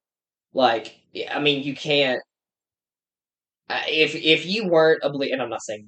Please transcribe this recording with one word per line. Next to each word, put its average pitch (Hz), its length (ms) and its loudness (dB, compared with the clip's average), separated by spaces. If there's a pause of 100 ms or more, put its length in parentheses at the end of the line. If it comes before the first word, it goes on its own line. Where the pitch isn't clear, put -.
(520)
Like, 117 440 0 (160)
yeah, - 240 -8
I 139 40 -2
mean, 143 220 0
you 139 140 -6
can't, 143 440 0 (1500)
uh, 104 180 -4
if, 156 300 2
if 156 300 2
you 202 220 -4
weren't 160 360 4
a 143 60 0
belie-, 139 220 -4
and 131 80 -2
I'm 117 100 -4
not 110 120 -8
saying 107 260 -12